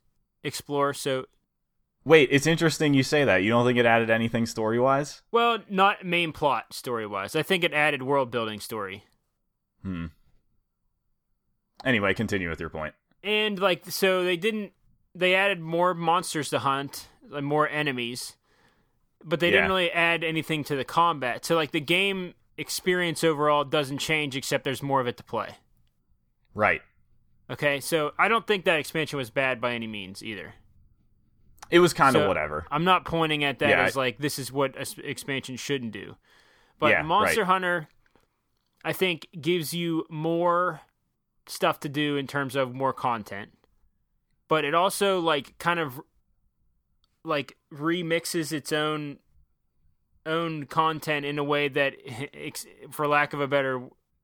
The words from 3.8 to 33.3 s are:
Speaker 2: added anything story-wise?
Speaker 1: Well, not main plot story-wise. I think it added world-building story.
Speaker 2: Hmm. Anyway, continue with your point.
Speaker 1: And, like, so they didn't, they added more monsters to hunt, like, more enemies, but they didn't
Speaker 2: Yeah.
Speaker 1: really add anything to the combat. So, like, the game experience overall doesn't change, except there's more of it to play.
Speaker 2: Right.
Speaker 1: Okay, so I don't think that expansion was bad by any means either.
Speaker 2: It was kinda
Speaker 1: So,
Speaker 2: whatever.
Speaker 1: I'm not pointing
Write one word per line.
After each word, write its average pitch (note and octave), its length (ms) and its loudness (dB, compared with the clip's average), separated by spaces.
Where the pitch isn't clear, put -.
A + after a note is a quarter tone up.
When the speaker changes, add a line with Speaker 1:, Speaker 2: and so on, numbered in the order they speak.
Speaker 2:
added A#2 240 4
anything A2+ 340 2
story-wise? A#2+ 840 0
Speaker 1:
Well, A#3 300 2
not G3 340 2
main F3 280 0
plot C3 420 0
story-wise. G#2 600 -6
I D#3 100 2
think F#3 200 0
it D#3+ 80 0
added D3 300 2
world-building B2 580 -2
story. G2+ 440 -10
Speaker 2:
Hmm. F2 240 -6
Anyway, G2+ 300 2
continue G2 340 -2
with E2 120 -6
your E2 100 -8
point. D#2 240 -10
Speaker 1:
And, G#3+ 340 -2
like, F#3 280 0
so F#3 380 0
they F3+ 120 0
didn't, G#3 360 -4
they F#3 200 2
added G3 260 2
more E3+ 340 0
monsters E3 560 0
to C#3 100 0
hunt, C#3 480 -4
like, C#3+ 160 -8
more D3+ 240 2
enemies, B2+ 680 -6
but E3 160 -2
they F3 100 2
didn't F#3+ 140 4
Speaker 2:
Yeah. - 40 2
Speaker 1:
really F#3 240 2
add E3+ 320 2
anything D#3+ 400 -2
to C#3+ 120 -4
the B2+ 80 -2
combat. C3+ 600 0
So, E3 100 0
like, D#3 180 0
the E3 80 -2
game F3+ 540 0
experience F3 680 -2
overall D3 400 2
doesn't C#3 340 -2
change, D3 380 -2
except C3+ 280 -2
there's C3+ 180 -4
more C3+ 180 0
of B2 60 0
it A#2+ 100 -4
to - 80 -18
play. - 320 -6
Speaker 2:
Right. G2 280 2
Speaker 1:
Okay, C#3+ 300 0
so D3+ 380 0
I F3+ 100 4
don't A3 180 0
think G3 180 0
that F3 140 4
expansion D3+ 400 -4
was A#2+ 120 -6
bad C3 300 -2
by A#2+ 140 -2
any A#2 120 -6
means G2 360 -10
either. G2 320 -12
Speaker 2:
It E3+ 100 8
was F3 140 4
kinda C#3 180 4
Speaker 1:
So, D3 160 4
Speaker 2:
whatever. D#2 420 -2
Speaker 1:
I'm D3+ 140 -2
not F3+ 200 4
pointing D#3 400 -2